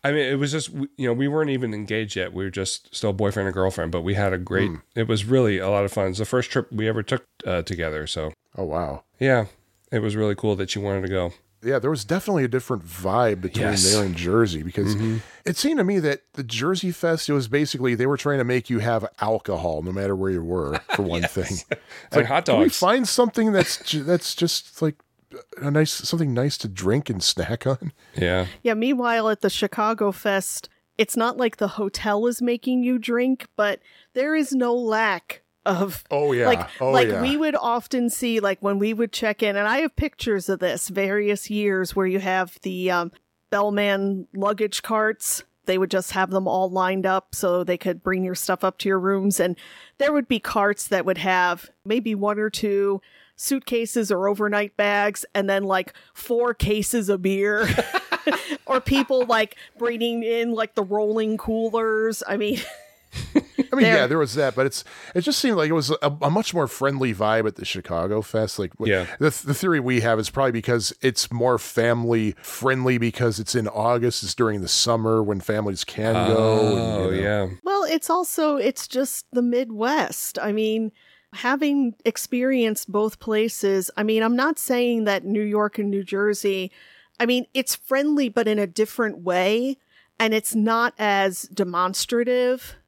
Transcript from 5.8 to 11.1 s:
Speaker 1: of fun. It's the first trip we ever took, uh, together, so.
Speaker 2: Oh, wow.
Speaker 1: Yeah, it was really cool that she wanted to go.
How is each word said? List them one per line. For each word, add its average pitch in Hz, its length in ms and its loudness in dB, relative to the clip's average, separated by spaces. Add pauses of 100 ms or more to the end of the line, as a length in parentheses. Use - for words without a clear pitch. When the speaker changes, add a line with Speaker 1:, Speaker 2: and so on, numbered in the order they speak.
Speaker 1:
of 98 80 -2
fun. 95 180 0
It's 92 100 -6
the 107 60 -2
first 123 260 -2
trip - 200 -2
we 110 160 -2
ever 110 140 -2
took, - 240 -4 (200)
uh, 90 180 -2
together, 80 420 -6
so. 80 260 -6 (240)
Speaker 2:
Oh, 98 100 -6
wow. 76 380 -4 (160)
Speaker 1:
Yeah, 127 260 4 (460)
it 117 80 0
was 104 160 -2
really 107 200 0
cool 104 220 0
that 95 120 -4
she - 100 -4
wanted 98 220 -2
to 95 80 -4
go. 90 240 -2 (300)